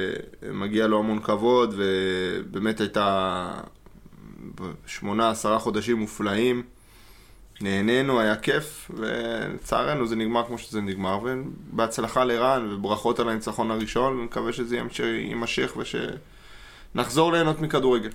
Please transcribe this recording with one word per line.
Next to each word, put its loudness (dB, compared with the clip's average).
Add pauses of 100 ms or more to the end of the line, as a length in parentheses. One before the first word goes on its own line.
(520)
מגיע 0
לו 4
המון 0
כבוד, 4
ובאמת 0
הייתה 0 (1300)
שמונה, 0
עשרה 2
חודשים 2
מופלאים, 0 (1000)
נהנינו, 2
היה 4
כיף, -2
ולצערנו -2
זה 0
נגמר 2
כמו -6
שזה -6
נגמר, -2
ובהצלחה -2
לרן, 2
וברכות 0
על 2
הניצחון -2
הראשון, 0
ונקווה -4
שזה -2
ימש-, -4
יימשך, -2
ושנחזור -2
ליהנות 4
מכדורגל. 4